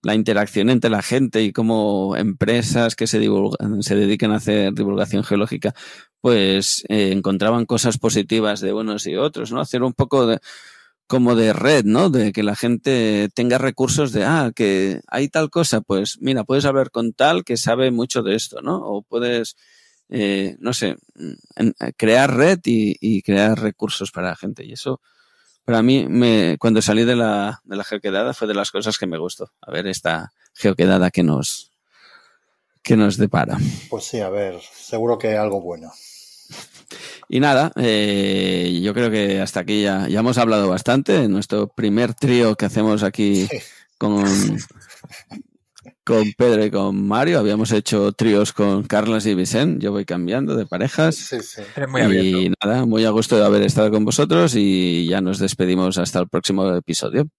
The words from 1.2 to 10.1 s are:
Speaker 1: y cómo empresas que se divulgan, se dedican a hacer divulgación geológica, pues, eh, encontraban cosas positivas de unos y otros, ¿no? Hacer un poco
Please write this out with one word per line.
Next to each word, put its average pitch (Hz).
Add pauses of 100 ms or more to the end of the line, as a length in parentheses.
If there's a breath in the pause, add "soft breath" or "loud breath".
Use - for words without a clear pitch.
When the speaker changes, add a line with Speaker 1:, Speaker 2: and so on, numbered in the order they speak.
Speaker 1:
y 101
cómo 104
empresas 113
que 113
se 110
divulgan, 104
se 101
dedican 104
a 107
hacer 104
divulgación 101
geológica, 107 (460 loud breath)
pues, 98
eh, 101
encontraban 98
cosas 120
positivas 107
de 98
unos 107
y 78
otros, 120
¿no? 127
Hacer 131
un 127
poco 131